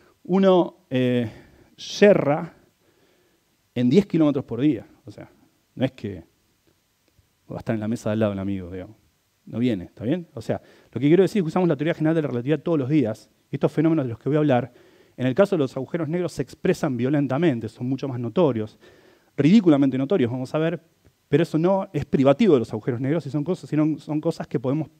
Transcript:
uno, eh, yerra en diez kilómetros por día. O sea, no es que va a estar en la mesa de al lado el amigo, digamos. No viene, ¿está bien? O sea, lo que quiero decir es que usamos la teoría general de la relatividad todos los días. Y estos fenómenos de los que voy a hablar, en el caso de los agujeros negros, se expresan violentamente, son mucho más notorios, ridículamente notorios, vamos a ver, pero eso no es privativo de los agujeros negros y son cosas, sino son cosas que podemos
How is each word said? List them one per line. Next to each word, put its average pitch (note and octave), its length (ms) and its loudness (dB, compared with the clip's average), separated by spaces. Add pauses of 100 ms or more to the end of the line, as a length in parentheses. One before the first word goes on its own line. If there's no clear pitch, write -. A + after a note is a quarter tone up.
(240)
uno, F#3 680 2
eh, B2 360 0 (480)
yerra E3+ 800 2 (1200)
en B2 160 0
diez G3 160 6
kilómetros D3 400 0
por A#2 160 -8
día. C#3+ 240 0 (200)
O A2 60 -18
sea, - 200 -20 (420)
no - 120 -4
es C3+ 80 -4
que F#2+ 300 -12 (1300)
va - 40 -10
a - 40 -10
estar - 140 -6
en A2 60 -4
la G#2+ 80 -6
mesa A2 220 -6
de G#2+ 40 -2
al A2 60 -2
lado G#2 140 0
el G2 60 -6
amigo, F#2+ 300 -8
digamos. F#2 260 -14 (500)
No - 120 -12
viene, A2+ 280 -2
¿está - 180 -16
bien? E3 320 -4
O A2+ 60 -10
sea, G#2 200 -6 (300)
lo B2 100 -8
que C#3 60 2
quiero F3 160 6
decir F#3 160 0
es F#3 40 2
que D3+ 40 -4
usamos F3+ 200 0
la D#3 80 0
teoría D3 200 -2
general D#3 180 0
de E3 80 0
la D3 60 -4
relatividad B2+ 320 -2
todos E3+ 180 -2
los C3 100 -2
días. B2+ 440 -2 (180)
Y - 60 -6
estos - 160 0
fenómenos D#3 340 0
de B2 40 -6
los A2+ 100 -10
que - 100 -6
voy C#3+ 60 0
a D3+ 40 2
hablar, B2+ 320 2 (460)
en B2+ 80 -2
el C3 80 0
caso G3 220 2
de E3 40 0
los C3+ 160 -2
agujeros C#3 320 -6
negros, E3+ 260 -4
se C3+ 100 -6
expresan - 520 -4
violentamente, C3 720 0
son B2+ 220 -8
mucho C3+ 180 -4
más B2 120 -8
notorios, A#2 580 -2 (580)
ridículamente C#3+ 640 4
notorios, C3 320 0
vamos B2+ 240 -8
a D3+ 60 -2
ver, E3 240 -4 (440)
pero D3 140 4
eso E3 160 -2
no F#3+ 360 0
es C#3 120 -4
privativo C#3+ 480 4
de B2+ 60 6
los A2+ 120 -4
agujeros A#2+ 300 -6
negros D3 240 -2
y C3+ 60 -10
son D3 120 -4
cosas, D#3 240 -6
sino D3+ 300 0
son D3+ 240 -8
cosas D#3+ 240 -6
que - 140 -6
podemos C3+ 280 -4 (120)